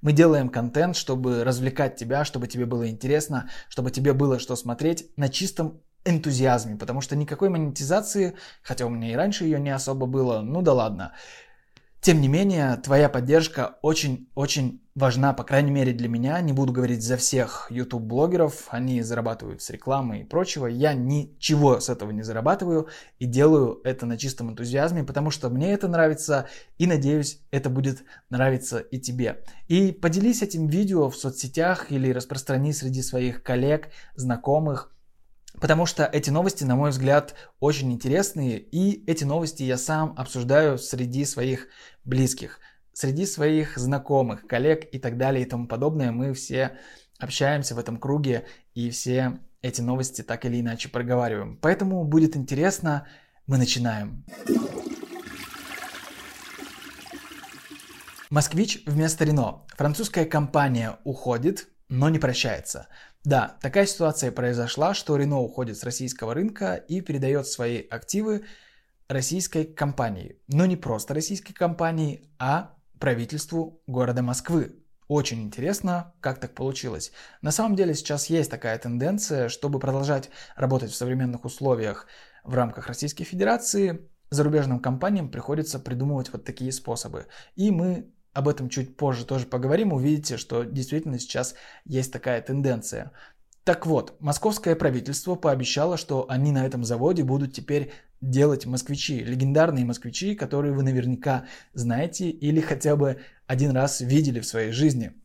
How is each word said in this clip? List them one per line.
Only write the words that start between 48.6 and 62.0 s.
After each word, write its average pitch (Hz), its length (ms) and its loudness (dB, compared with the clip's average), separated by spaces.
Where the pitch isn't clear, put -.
и 120 160 -4
все 127 500 -2
эти 120 220 -4
новости 127 400 -2
так - 240 -6
или 120 140 0
иначе 117 280 -4
проговариваем. 120 720 -2
Поэтому 190 440 2
будет 156 320 4
интересно. 147 720 -2
Мы 135 120 2
начинаем. 117 640 -2
Москвич 160 560 0
вместо 156 380 0
Рено. 147 420 0
Французская 156 480 0
компания 139 800 0
уходит, 127 640 -2
но 135 200 2